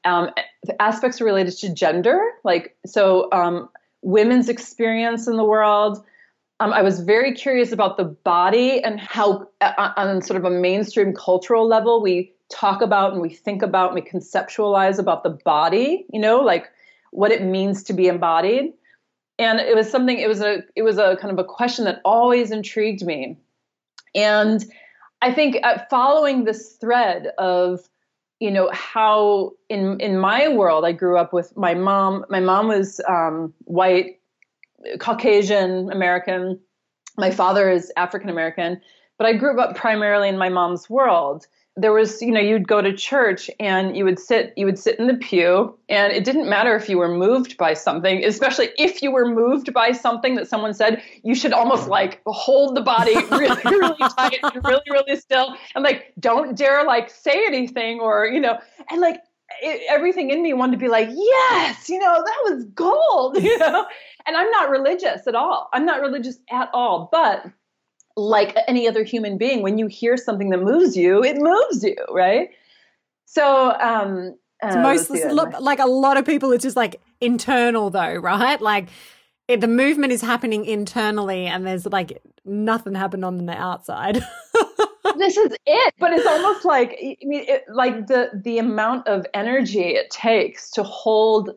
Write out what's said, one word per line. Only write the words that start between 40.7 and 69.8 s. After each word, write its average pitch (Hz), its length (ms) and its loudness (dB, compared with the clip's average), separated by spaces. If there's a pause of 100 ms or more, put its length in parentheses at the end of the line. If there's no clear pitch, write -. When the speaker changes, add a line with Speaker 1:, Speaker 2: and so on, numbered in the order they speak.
Speaker 1:
world. 170 580 0 (280)
There 214 180 2
was, 220 300 2
you 233 100 0
know, 220 80 2
you'd 208 260 2
go 208 140 2
to 196 120 0
church 214 580 -2 (100)
and 190 360 -2
you 196 80 -2
would 185 140 2
sit, - 380 -2
you 196 100 -2
would 190 120 0
sit - 200 -2
in 233 80 0
the 254 80 2
pew, 190 600 0 (120)
and 202 240 2
it 220 120 -2
didn't 269 240 -2
matter 214 260 2
if 208 140 -4
you 185 100 0
were 170 100 2
moved 214 480 0
by 160 180 0
something, 175 500 -2
especially 214 520 0
if - 240 0
you 277 120 -2
were 247 140 2
moved 240 460 0
by 240 200 2
something 240 440 -2
that - 120 -6
someone 214 260 -4
said, 226 280 0 (200)
you 240 140 0
should 254 160 -2
almost, 240 360 0
like, 196 380 -2
hold 269 500 2
the 269 40 0
body 226 340 2
<laughs> - 160 0
really, 262 340 2
really 320 520 2
tight 254 260 0
and 277 220 -4
really, 277 260 2
really 277 260 0
still, 262 380 0 (220)
and, 277 80 -2
like, - 340 0
don't 240 380 0
dare, 277 280 4
like, 233 260 0
say 339 360 0
anything 240 540 -4
or, 214 260 2
you 254 140 -2
know, 233 180 0 (320)
and, 330 100 -2
like, 339 200 0 (420)
it, 311 260 -6
everything 320 420 0
in 320 120 -2
me 330 100 0
wanted 254 200 0
to 240 60 -2
be 247 100 -2
like, 226 220 2
"Yes, 427 800 0
you 359 100 -4
know, 370 140 2
that 370 320 0
was 277 200 -2 (100)
gold," 370 640 2
<laughs> 262 60 2
you 440 140 4
know? 320 300 2 (400)
And 320 100 -4
I'm 381 140 0
not 370 180 2
religious 277 580 0
at 233 80 -2
all. 285 380 -2
I'm 285 140 0
not 285 160 0
religious 262 360 -6 (120)
at 247 240 -4
all, 196 360 -2
but 247 360 2 (680)
like 208 400 0 (140)
any 247 180 0
other 220 180 0
human 214 340 -6
being, 233 240 0
when 202 160 0
you 220 80 -2